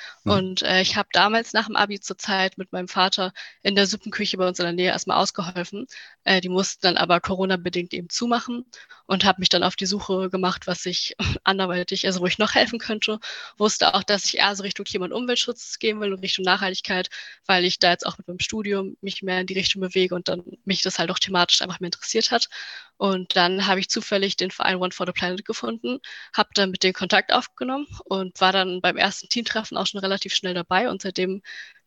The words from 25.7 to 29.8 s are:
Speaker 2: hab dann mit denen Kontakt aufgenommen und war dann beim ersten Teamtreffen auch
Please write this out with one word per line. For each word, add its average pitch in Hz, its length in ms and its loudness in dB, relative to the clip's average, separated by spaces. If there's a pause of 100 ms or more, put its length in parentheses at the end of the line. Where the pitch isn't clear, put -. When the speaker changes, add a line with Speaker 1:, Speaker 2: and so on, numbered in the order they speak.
Speaker 2:
hab - 200 2
dann 196 180 2
mit 185 100 -4
denen 185 120 2
Kontakt 190 380 2
aufgenommen 262 540 -2 (200)
und 190 340 -4
war 185 100 6
dann 185 300 0
beim 175 160 2
ersten - 320 0
Teamtreffen - 480 -4
auch 190 100 -2